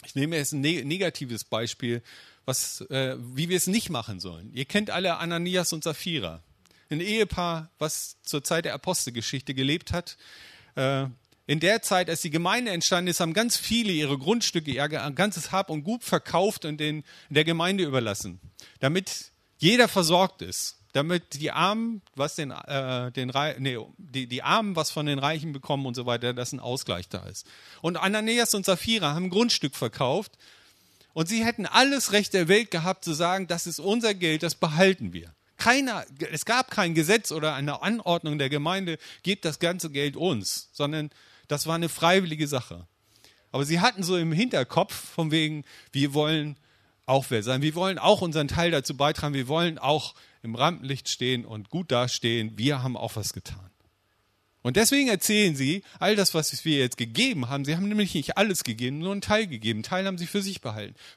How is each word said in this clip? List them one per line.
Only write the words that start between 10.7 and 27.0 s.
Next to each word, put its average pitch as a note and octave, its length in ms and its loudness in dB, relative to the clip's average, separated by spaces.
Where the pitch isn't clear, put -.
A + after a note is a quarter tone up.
Äh, C3+ 300 0
in D3 120 0
der G3 240 4
Zeit, F3+ 260 2
als E3 120 -2
die E3+ 100 -4
Gemeinde F#3+ 400 0
entstanden F3 400 0
ist, E3 80 0
haben E3 160 0
ganz A3+ 220 2
viele A3 360 0
ihre D3 240 0
Grundstücke, D#3+ 540 0
ihr C3+ 180 -2
ga-, D3 220 -4
ganzes E3+ 400 -2
Hab F#3+ 200 0
und D#3 120 -4
Gut A3 220 -4
verkauft F#3+ 600 0
und D3+ 140 -6
den, D3+ 240 -2
der D3 140 4
Gemeinde E3+ 380 2
überlassen, A2 580 -2
damit - 540 -2
jeder A3+ 300 8
versorgt F3 520 4
ist. - 380 -6
Damit D#3 460 0
die D3+ 100 -4
Armen G#3+ 520 0
was C#3+ 180 -2
den, D3 160 -6
äh, B2+ 640 -4
den B2+ 180 -4
Rei-, C#3 280 0
nee, C3 200 -2
die, C3 300 -8
die B2 160 -6
Armen F3 340 2
was D#3 140 0
von D3+ 160 -4
den C#3+ 120 0
Reichen D3+ 360 -2
bekommen C#3 320 -2
und B2 80 -4
so B2+ 100 -6
weiter, B2 300 0
dass B2 180 -6
ein B2+ 80 -10
Ausgleich A2+ 480 -4